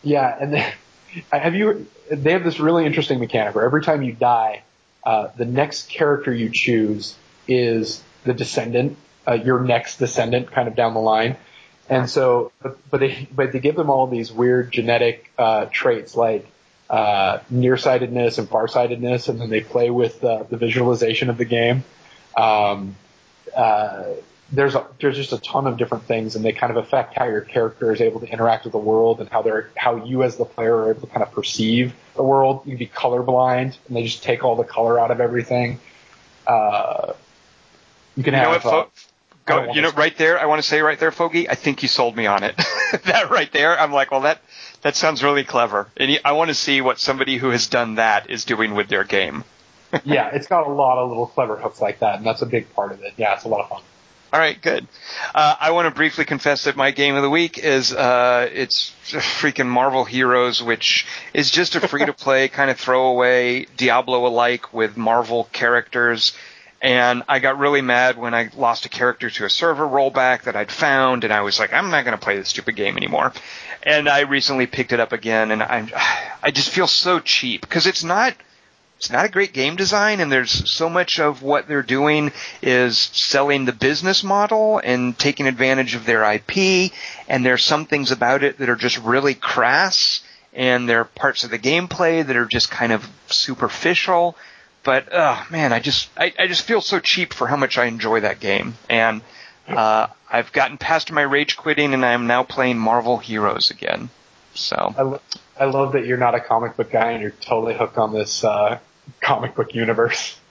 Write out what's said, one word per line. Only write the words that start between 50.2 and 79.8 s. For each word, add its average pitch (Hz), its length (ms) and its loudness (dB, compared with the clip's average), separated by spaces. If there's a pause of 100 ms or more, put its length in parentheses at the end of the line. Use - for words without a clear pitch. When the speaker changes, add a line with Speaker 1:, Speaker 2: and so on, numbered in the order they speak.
Speaker 1:
it's 143 160 -6
got 170 180 0
a 143 40 -6
lot 135 280 2
of 123 100 -2
little 117 180 -4
clever 113 300 -4
hooks 107 240 -8
like 104 200 -4
that, 104 180 0
and 107 80 -6
that's 113 160 -2
a 120 40 -4
big 117 280 -4
part 101 180 -4
of 98 100 -16
it. 101 140 -14
Yeah, 104 180 0
it's - 100 -10
a 117 40 -8
lot 107 140 -2
of - 60 -8
fun. 98 120 -12 (520)
Speaker 2:
All 151 80 2
right, 156 200 0
good. - 260 -2 (480)
Uh, 151 260 4
I 156 120 2
wanna 170 180 2
briefly 151 340 -2
confess 143 400 -2
that 139 120 0
my 139 160 2
game 143 240 2
of 139 60 2
the 139 80 2
week 165 280 0
is, 135 340 2
uh, 123 600 2
it's - 380 -4 (200)
freaking - 560 -2
Marvel 127 380 2
Heroes, 123 580 2
which - 420 0 (280)
is 143 180 0
just 170 240 0
a 170 120 2
free-to-play 135 600 0
<laughs> - 100 -8
kind 139 120 4
of 127 80 -2
throwaway 127 880 2 (100)
Diablo-alike 123 960 0
with 110 240 -2
Marvel 117 560 0
characters. 120 800 0 (500)
And 123 460 4
I 139 100 2
got 135 200 0
really 143 220 2
mad 127 380 2
when 117 160 -4
I 117 220 0
lost 117 280 0
a - 60 -12
character 123 400 -2
to 104 160 -6
a 92 40 -2
server 156 360 0
rollback 135 560 2
that 117 140 -6
I'd 104 160 -4
found, 131 520 2
and 107 80 0
I 104 80 2
was 101 180 -2
like, 110 140 0
"I'm 180 180 0
not 147 140 0
gonna 117 140 -2
play 101 180 -2
this 95 140 -6
stupid - 260 -6
game 98 220 -2
anymore." 92 340 0 (520)
And 147 220 4
I 143 140 4
recently 135 460 0
picked 127 260 -4
it 120 80 2
up 113 120 0
again, 110 380 0
and 107 120 0
I'm, 113 260 -4 (280)
<sighs> - 260 -12
I 147 80 2
just 143 180 -2
feel 180 180 0
so 180 340 2
cheap, - 500 -4
'cause 165 160 0
it's 143 180 -2
not 208 300 0 (760)
not 131 140 2
a 214 40 0
great 190 240 -2
game 143 240 -2
design, 202 440 0